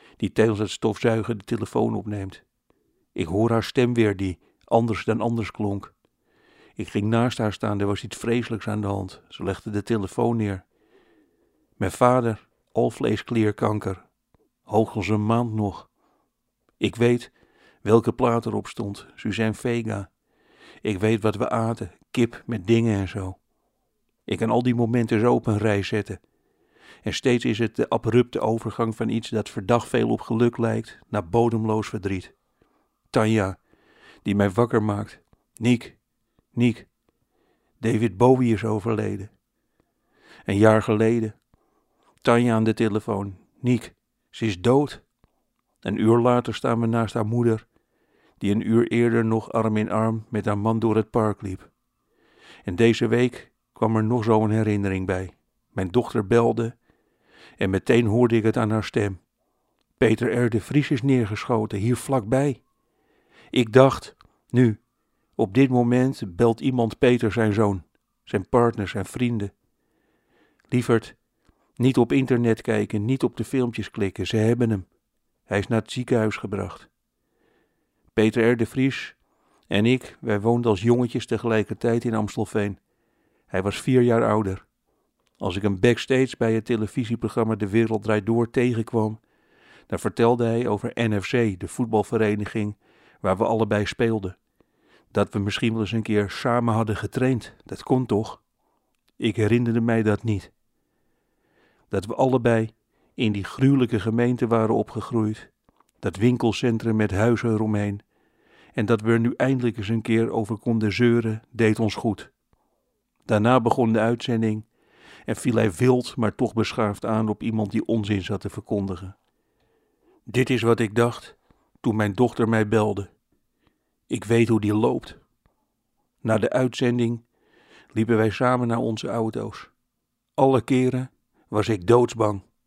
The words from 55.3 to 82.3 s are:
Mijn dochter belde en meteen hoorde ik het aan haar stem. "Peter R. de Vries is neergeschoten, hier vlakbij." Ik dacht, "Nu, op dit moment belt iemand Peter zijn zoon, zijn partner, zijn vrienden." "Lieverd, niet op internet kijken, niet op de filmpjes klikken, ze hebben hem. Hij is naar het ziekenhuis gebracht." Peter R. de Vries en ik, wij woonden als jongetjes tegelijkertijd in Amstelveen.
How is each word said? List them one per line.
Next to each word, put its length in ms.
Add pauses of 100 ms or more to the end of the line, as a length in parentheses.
Mijn 180
dochter 380
belde 500 (800)
en 140
meteen 360
hoorde 300
ik 60
het 140
aan 140
haar 140
stem. 360 (760)
"Peter 480
R. 40
de 120
Vries 300
is 120
neergeschoten, 760
hier 180
vlakbij." 640 (880)
Ik 220
dacht, 440 (320)
"Nu, 320 (540)
op 200
dit 140
moment 680
belt 240
iemand 380
Peter 340
zijn 200
zoon, 320 (400)
zijn 240
partner, 400
zijn 180
vrienden." 460 (1160)
"Lieverd, 480 (580)
niet 240
op 140
internet 480
kijken, 440
niet 180
op 140
de 80
filmpjes 460
klikken, 360
ze 100
hebben 340
hem. 160 (580)
Hij 140
is 100
naar 120
het 120
ziekenhuis 440
gebracht." 520 (1200)
Peter 380
R. 60
de 100
Vries 500 (500)
en 200
ik, 340
wij 200
woonden 300
als 120
jongetjes 440
tegelijkertijd 800
in 100
Amstelveen. 640 (680)